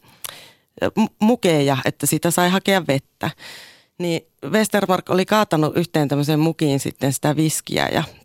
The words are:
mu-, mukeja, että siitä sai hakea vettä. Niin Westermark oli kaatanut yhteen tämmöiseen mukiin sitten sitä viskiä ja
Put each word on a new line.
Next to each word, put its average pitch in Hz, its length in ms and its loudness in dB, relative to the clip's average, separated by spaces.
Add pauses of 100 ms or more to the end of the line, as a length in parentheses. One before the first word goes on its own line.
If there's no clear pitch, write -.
(1000)
mu-, - 200 0
mukeja, 156 680 2
että - 200 -4
siitä 160 260 0
sai 180 180 2
hakea 190 380 0
vettä. - 420 -4 (680)
Niin 170 240 -2 (280)
Westermark 196 600 0
oli 185 160 2
kaatanut 170 520 2
yhteen 160 300 0
tämmöiseen 143 320 0
mukiin 156 400 0
sitten - 340 -4
sitä 147 220 -2
viskiä 151 580 -2
ja 160 100 0 (220)